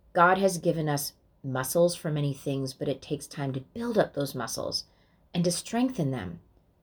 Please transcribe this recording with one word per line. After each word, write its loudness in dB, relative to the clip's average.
God 6
has 2
given 0
us -2
muscles 2
for -4
many 0
things, -4
but -4
it -4
takes -6
time -6
to -4
build -2
up 2
those -4
muscles -4
and 2
to 4
strengthen -2
them -6